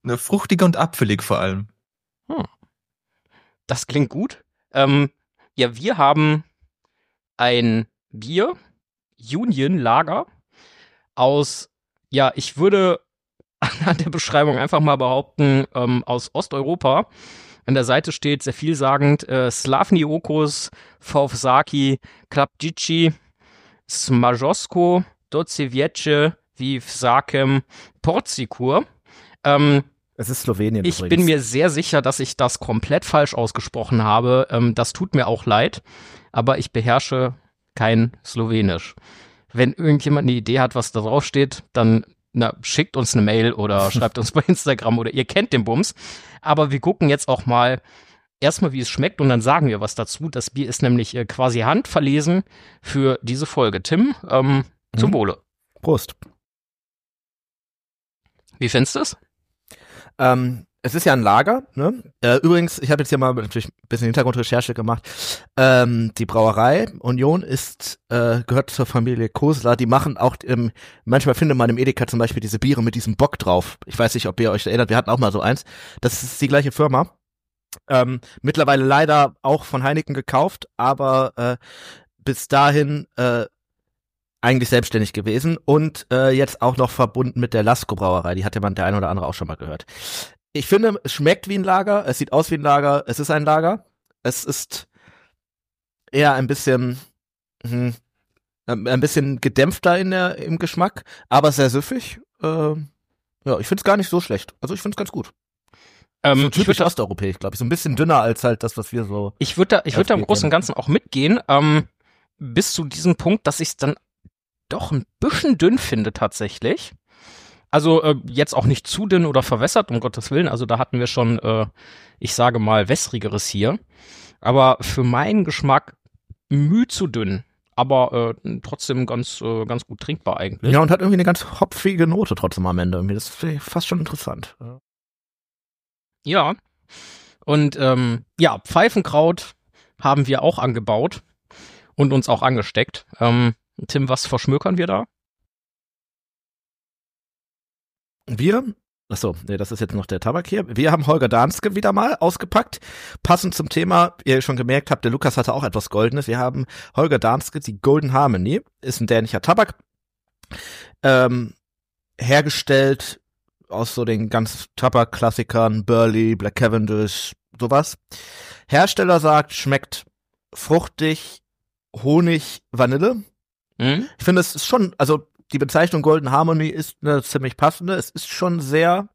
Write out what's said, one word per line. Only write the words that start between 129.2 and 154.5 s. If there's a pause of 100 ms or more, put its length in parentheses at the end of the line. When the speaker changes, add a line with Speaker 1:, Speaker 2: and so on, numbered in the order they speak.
Speaker 2:
äh,
ganz
gut
trinkbar
eigentlich.
Speaker 3:
Ja,
und
hat
irgendwie
eine
ganz
hopfige
Note
trotzdem
am
Ende
irgendwie.
Das
finde
ich
fast
schon
interessant.
Ja. (1400)
Speaker 2:
Ja. (920)
Und,
ähm, (140)
ja,
Pfeifenkraut (460)
haben
wir
auch
angebaut (720)
und
uns
auch
angesteckt. (140)
Ähm, (340)
Tim,
was
verschmökern
wir
da? (3250)
Speaker 3:
Wir? (460)
Achso, (120)
nee,
das
ist
jetzt
noch
der
Tabak
hier. (100)
Wir
haben
Holger
Danske
wieder
mal
ausgepackt. (420)
Passend
zum
Thema,
ihr
schon